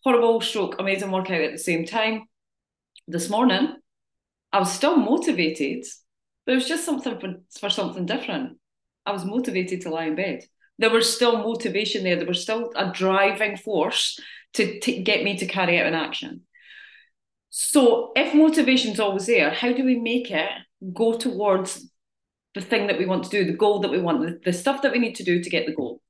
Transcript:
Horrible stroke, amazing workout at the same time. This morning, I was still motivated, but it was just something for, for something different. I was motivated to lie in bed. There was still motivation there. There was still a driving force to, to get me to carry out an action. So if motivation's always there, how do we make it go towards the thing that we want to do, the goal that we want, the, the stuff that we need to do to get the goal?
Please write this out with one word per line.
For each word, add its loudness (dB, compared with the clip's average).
Horrible 4
stroke, -4
amazing -2
workout 0
at -2
the -12
same -2
time. -2
This -4
morning, 2
I 4
was 0
still 2
motivated, 0
but 2
it 4
was 0
just -2
something -4
for, -8
for -6
something -4
different. -6
I -6
was -4
motivated -2
to -8
lie -4
in -2
bed. -4
There 4
was 4
still 2
motivation -2
there. 2
There -4
was -2
still -4
a -2
driving 2
force -2
to, 0
to -2
get 0
me -2
to -4
carry 2
out 2
an 0
action. -6
So 4
if 2
motivation's 4
always 0
there, 4
how -2
do 0
we 4
make -2
it -2
go 2
towards -2
the -8
thing 0
that 0
we 0
want 0
to -10
do, 2
the -2
goal 4
that -2
we 0
want, 0
the, -4
the 0
stuff -2
that 2
we 2
need -2
to -10
do 2
to -8
get 0
the -4
goal? -8